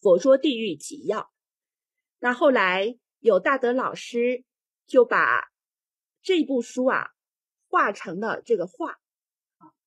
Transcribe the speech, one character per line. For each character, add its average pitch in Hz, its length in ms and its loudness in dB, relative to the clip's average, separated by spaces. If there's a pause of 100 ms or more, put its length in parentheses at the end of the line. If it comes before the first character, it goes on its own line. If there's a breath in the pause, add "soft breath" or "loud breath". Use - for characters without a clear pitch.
佛 180 180 6
说 269 180 4
地 269 220 -2
狱 214 160 -6
集 - 320 -16
要》。 208 140 -4 (1000)
那 247 160 -2
后 294 160 4
来 196 480 0 (220)
有 208 180 4
大 269 180 0
德 247 160 -2
老 220 220 -4
师 247 500 -6 (420)
就 247 180 4
把 151 480 0 (680)
这 349 220 0
部 262 180 -2
书 254 260 -4
啊， 202 260 -2 (560)
画 392 240 0
成 190 280 -12
了 208 220 -6
这 226 140 0
个 175 100 -4
画， 277 260 -10 (640)
啊， - 140 -20 (140)